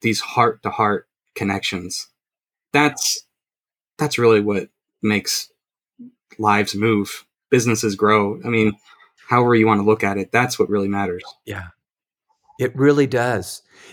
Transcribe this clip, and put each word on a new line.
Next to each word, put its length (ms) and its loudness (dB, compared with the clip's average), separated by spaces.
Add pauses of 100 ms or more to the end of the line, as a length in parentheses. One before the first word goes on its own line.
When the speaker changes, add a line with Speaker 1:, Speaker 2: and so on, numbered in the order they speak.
Speaker 1:
these 200 -2
heart-to-heart 880 -2 (260)
connections, 720 -6 (640)
that's, 540 0 (720)
that's 200 -2
really 220 6
what 300 -2 (320)
makes 500 -2 (880)
lives 340 0
move, 520 -2 (260)
businesses 440 2
grow. 500 2
I 20 -10
mean, 300 0 (500)
however 280 4
you 120 4
want 140 2
to 40 -2
look 200 2
at 120 -2
it, 140 -6
that's 260 0
what 120 0
really 180 0
matters. 360 -4 (220)
Speaker 2:
Yeah, 220 -12 (920)
it 160 -4
really 320 4
does. 540 -2 (320)